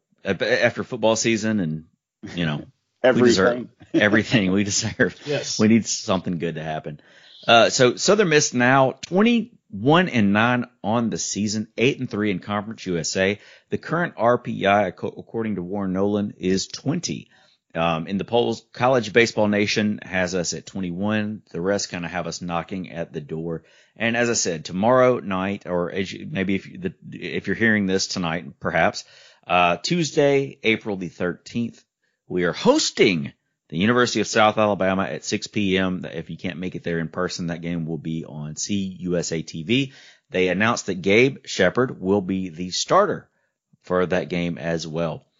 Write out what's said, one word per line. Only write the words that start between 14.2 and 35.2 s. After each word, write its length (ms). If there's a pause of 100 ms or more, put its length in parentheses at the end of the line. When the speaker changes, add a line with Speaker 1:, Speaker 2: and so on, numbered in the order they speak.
Speaker 1:
P 280
I, 220
ac-, 140
according 540
to 60
Warren 300
Nolan, 460
is 300
twenty. 600 (440)
Um, 360
in 100
the 60
polls, 480
College 400
Baseball 340
Nation 560
has 320
us 200
at 120
twenty-one. 840
The 100
rest 280
kinda 200
have 180
us 160
knocking 480
at 220
the 80
door. 420 (340)
And 200
as 120
I 60
said, 300
tomorrow 560
night, 460
or 260
as 200
you, 160
maybe 280
if 100
you, 120
the, 160 (180)
if 340
you're 80
hearing 320
this 220
tonight, 500
perhaps, 460 (420)
uh, 300
Tuesday, 880
April 320
the 120
thirteenth, 760 (440)
we 160
are 100
hosting 800 (360)
the 100
University 420
of 60
South 320
Alabama 460
at 200